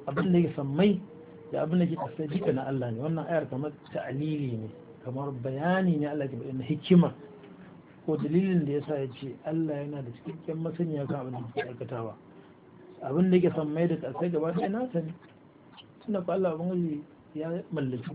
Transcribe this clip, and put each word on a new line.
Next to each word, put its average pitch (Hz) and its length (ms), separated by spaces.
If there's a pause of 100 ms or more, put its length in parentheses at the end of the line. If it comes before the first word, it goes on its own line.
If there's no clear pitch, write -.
abin 165 260
da 175 60
yake 160 160
sammai 151 440 (540)
da 139 100
abin 165 160
da 175 60
ke 165 100
ƙasa 156 320
duka 165 240
na 131 160
Allah 127 240
ne. 113 80
Wannan 160 280
ayar 156 220
kamar 143 220 (220)
ta'alili 143 640
ne, 110 120 (360)
kamar 139 260 (100)
bayani 165 580
ne 147 80
Allah 147 200
ke 123 80
faɗi 131 220
na 127 80
hikima 160 480 (920)
ko 156 120
dalilin 170 480
da 139 60
ya 143 160
sa 151 100
ya 135 100 (140)
ce 131 140 (100)
Allah 160 280 (120)
yana 147 160
da 120 100
cikakken 160 460
masaniya 160 500
kan 139 200
abin 127 60
da 120 280
ke - 80
aikatawa. 120 460 (880)
Abin 175 260
da 180 80
yake 170 180
sammai 156 320
da 165 80
ƙasa 160 360
gaba 160 220
ɗaya 190 160
nasa 233 360
ne. 160 80 (920)
Tunda 196 160
ko 175 100
Allah 180 240
Ubangiji 170 480 (320)
ya 156 140 (220)
mallaki 131 440